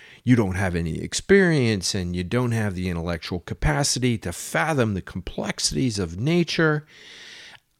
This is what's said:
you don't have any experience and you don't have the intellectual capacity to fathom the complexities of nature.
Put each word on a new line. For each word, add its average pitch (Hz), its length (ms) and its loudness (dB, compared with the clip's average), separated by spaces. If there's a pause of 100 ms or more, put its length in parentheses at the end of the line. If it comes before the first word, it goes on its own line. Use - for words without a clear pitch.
(240)
you 123 120 6
don't 98 200 4
have 92 180 0
any 82 240 -2
experience 147 960 2
and 90 220 -2
you 90 80 -2
don't 117 300 0
have 107 200 0
the 92 160 -2
intellectual 85 520 -4
capacity 131 800 0
to - 120 -6
fathom 147 640 0
the 87 80 -4
complexities 127 960 -4
of 87 200 -4
nature. 156 680 0 (920)